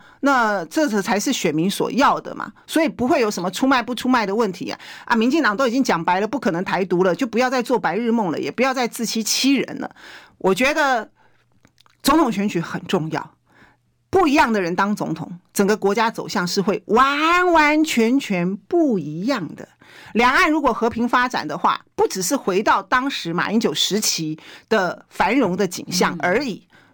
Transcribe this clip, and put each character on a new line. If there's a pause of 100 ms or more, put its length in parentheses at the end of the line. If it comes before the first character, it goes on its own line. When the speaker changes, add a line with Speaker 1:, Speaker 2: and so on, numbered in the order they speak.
(220)
Speaker 1:
那
这 (100)
才
是
选
民
所
要
的
嘛， (140)
所
以
不
会
有
什
么
出
卖
不
出
卖
的
问
题
啊。 (260)
啊，
民
进
党
都
已
经
讲
白
了，
不
可
能
台
独
了，
就
不
要
再
做
白
日
梦
了，
也
不
要
再
自
欺
欺
人
了。 (480)
我
觉
得 (960)
总
统
选
举
很
重
要， (800)
不
一
样
的
人
当
总
统， (140)
整
个
国
家
走
向
是
会
完
完
全
全
不
一
样
的。 (460)
两
岸
如
果
和
平
发
展
的
话， (140)
不
只
是
回
到
当
时
马
英
九
时
期 (300)
的
繁
荣
的
景
象
而
已，
Speaker 2:
嗯。 (260)